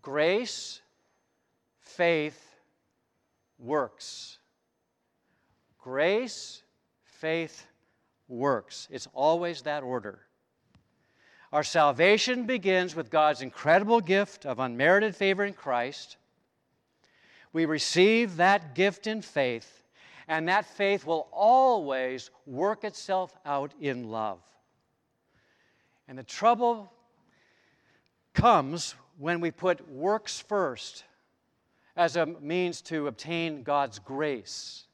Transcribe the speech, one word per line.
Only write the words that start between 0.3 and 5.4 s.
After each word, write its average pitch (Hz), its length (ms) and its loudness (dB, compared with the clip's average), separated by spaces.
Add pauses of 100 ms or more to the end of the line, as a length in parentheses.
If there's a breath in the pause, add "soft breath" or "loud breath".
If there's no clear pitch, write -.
faith, 160 760 -2 (1000)
works. - 800 -8 (1400)